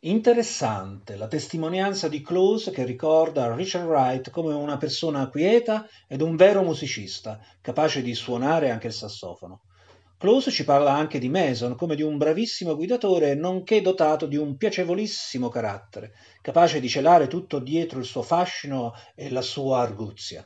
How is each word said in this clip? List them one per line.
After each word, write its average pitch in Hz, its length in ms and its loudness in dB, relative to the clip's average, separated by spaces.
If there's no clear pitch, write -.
Interessante 147 1160 0
la 107 100 -8
testimonianza 170 800 -4
di 151 140 -6
Close, 190 480 2
che 131 140 -4
ricorda 151 680 2
Richard 175 340 -4
Wright 131 420 2
come 160 240 -2
una 147 240 -4
persona 143 500 -2
quieta 214 580 2
ed 135 160 -4
un 165 120 0
vero 190 280 8
musicista, 135 760 -6
capace 151 400 0
di 120 140 -4
suonare 135 560 0
anche 113 160 -4
il 110 80 -6
sassofono. 90 680 -14
Close 262 340 4
ci 156 140 -2
parla 143 300 6
anche 151 240 -2
di 127 100 -2
Mason 127 460 0
come 165 200 -2
di 143 80 -4
un 151 140 -2
bravissimo 160 580 0
guidatore, 180 600 2
nonché 185 480 0
dotato 160 440 2
di 143 100 -4
un 147 200 -4
piacevolissimo 180 920 -4
carattere, 107 640 -8
capace 165 400 4
di 127 80 -4
celare 147 380 6
tutto 160 320 -6
dietro 143 400 -4
il 123 80 -8
suo 123 160 -8
fascino 143 720 -2
e 135 160 -12
la 127 120 -4
sua 131 380 -2
arguzia. 107 640 -6